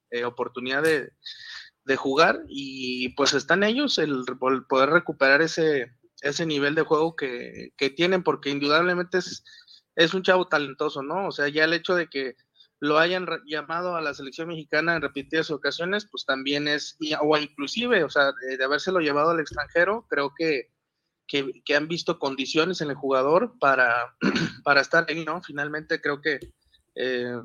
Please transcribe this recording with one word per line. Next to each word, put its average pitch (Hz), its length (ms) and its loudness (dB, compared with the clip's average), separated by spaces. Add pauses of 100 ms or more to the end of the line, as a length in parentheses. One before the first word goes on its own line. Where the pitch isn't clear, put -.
(120)
eh, 120 140 -4
oportunidad 123 560 -4
de, 156 300 0 (760)
de 135 120 2
jugar, 147 500 2
y 131 640 -6
pues 135 240 0
está 139 220 0
en 196 80 2
ellos 240 340 0
el, 147 320 0
el 127 380 0
poder 135 220 4
recuperar 151 520 4
ese, 156 500 0 (300)
ese 143 240 -2
nivel 143 300 0
de 160 80 4
juego 160 320 0
que, 123 640 -8
que 139 120 0
tienen, 175 340 2
porque 143 260 -2
indudablemente 170 680 0
es, - 260 -6 (520)
es 165 180 4
un 190 100 -2
chavo 185 240 4
talentoso, 147 560 -2
¿no? 175 240 -4
O 151 40 -6
sea, 147 180 -2
ya 151 160 2
el 160 80 2
hecho 170 220 0
de 170 120 0
que 131 280 -6 (440)
lo 151 200 2
hayan 180 280 2
re-, 165 180 -6
llamado 165 520 -4
a 160 40 -4
la 147 120 -4
selección 143 340 -10
mexicana 160 480 0
en 156 60 -2
repetidas 143 500 -2
ocasiones, 170 580 -4
pues - 160 -12
también 139 440 -2
es, 147 300 -4
y, 151 220 -4
o 151 160 4
inclusive, 160 680 0
o 135 40 -2
sea, 139 220 4 (160)
de, 131 100 -4
de 131 60 -2
habérselo 147 360 0
llevado 151 320 2
al 170 100 2
extranjero, 170 680 0
creo 143 280 -2
que, 156 320 -2 (580)
que, 139 380 -4
que 143 100 2
han 151 120 0
visto 165 320 -4
condiciones 151 640 -2
en 151 80 -4
el 139 60 -6
jugador 139 640 2
para, 123 600 2
<clears throat> - 420 -2
para 143 180 4
estar 165 260 2
ahí, 160 180 -4
¿no? 160 160 -6
Finalmente 151 600 -6
creo 143 200 -4
que, 147 180 -2 (560)
eh, 123 380 -4 (120)